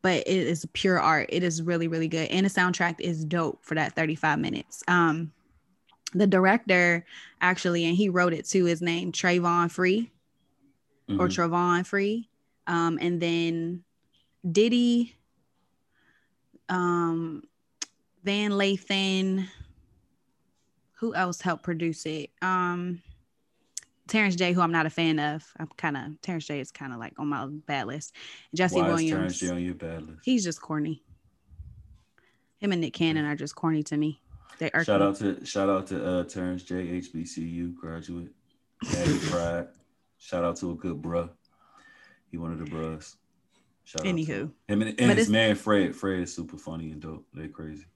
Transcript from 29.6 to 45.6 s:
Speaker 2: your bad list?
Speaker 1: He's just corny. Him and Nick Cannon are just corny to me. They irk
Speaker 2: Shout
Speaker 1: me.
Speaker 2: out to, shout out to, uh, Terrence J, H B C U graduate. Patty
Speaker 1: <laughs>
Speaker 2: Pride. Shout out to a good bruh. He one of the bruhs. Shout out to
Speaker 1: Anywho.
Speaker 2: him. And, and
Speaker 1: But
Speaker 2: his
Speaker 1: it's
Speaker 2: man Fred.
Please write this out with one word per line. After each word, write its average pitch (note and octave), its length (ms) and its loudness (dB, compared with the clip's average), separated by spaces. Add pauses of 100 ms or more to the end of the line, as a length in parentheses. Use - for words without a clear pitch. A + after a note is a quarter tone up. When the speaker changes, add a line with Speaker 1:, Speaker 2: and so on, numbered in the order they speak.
Speaker 2:
your F2+ 120 -4
bad E2 280 -10
list? D#2 200 -18
Speaker 1:
He's B3 200 2
just E3+ 180 -6
corny. D#3 400 -4 (1600)
Him G3+ 140 -2
and F3 100 0
Nick D#3 120 -2
Cannon D#3 320 2
are D3 100 -2
just D3 200 -8
corny D#3+ 280 0
to D3+ 140 -4
me. D3+ 240 -2 (380)
They D#3+ 140 -2
irk D#3+ 120 2
Speaker 2:
Shout G2 160 2
Speaker 1:
me. G2+ 60 4
Speaker 2:
out G2 100 0
to, G2+ 280 -4
shout G2 240 0
out F#2+ 180 0
to, - 180 -4
uh, F2+ 200 0
Terrence F2+ 380 -6
J, F#2 260 -6
H F2+ 220 -6
B D#2+ 140 -8
C - 160 -10
U E2+ 300 -6
graduate. E2+ 600 -12 (540)
Patty D3 340 0
Speaker 1:
<laughs> D#3 100 -4
Speaker 2:
Pride. E2+ 380 -2 (520)
Shout F2 260 -4
out E2+ 120 0
to F2 140 -4
a D#2+ 40 -6
good E2 260 -6
bruh. E2+ 280 -2 (1040)
He E2+ 60 -10
one E2 160 -6
of D#2 60 -8
the D#2+ 60 -8
bruhs. D#2+ 500 -8 (680)
Shout - 180 -10
out - 40 -4
to G3 80 0
Speaker 1:
Anywho. D#3+ 140 -2
Speaker 2:
him. C3+ 260 -6 (160)
And, G#2 140 2
and A2 140 -4
Speaker 1:
But A#2+ 200 6
Speaker 2:
his - 100 4
Speaker 1:
it's - 20 -4
Speaker 2:
man A2 260 6
Fred. G2+ 400 2